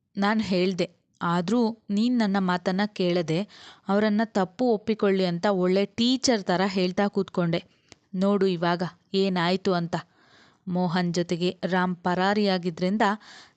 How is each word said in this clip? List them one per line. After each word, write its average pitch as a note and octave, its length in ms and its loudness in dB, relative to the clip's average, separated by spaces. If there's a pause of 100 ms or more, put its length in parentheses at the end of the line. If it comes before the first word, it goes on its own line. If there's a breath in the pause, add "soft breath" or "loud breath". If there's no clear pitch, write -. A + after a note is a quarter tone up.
(160)
ನಾನ್ G#3 260 0
ಹೇಳ್ದೆ, F#3 480 0 (320)
ಆದ್ರೂ F#3+ 560 0 (120)
ನೀನ್ A#3 280 2
ನನ್ನ G3+ 200 0
ಮಾತನ್ನ F#3 480 0
ಕೇಳದೆ F3 640 -2 (400 loud breath)
ಅವರನ್ನ G#3 360 2
ತಪ್ಪು A3 500 0
ಒಪ್ಪಿಕೊಳ್ಳಿ G3+ 520 0
ಅಂತ F3 200 -2
ಒಳ್ಳೆ F#3+ 400 2
ಟೀಚರ್ A#3+ 560 0
ಥರ F3+ 240 0
ಹೇಳ್ತಾ F#3+ 420 0
ಕೂತ್ಕೊಂಡೆ. F3 560 -2 (500 soft breath)
ನೋಡು G3 320 2
ಇವಾಗ F3 360 0 (320)
ಏನಾಯ್ತು F#3+ 580 0
ಅಂತ." E3+ 240 -2 (720 soft breath)
ಮೋಹನ್ F3 460 0
ಜೊತೆಗೆ F3+ 500 -2
ರಾಮ್ F3+ 320 0
ಪರಾರಿಯಾಗಿದ್ರಿಂದ F#3 1040 0 (540 loud breath)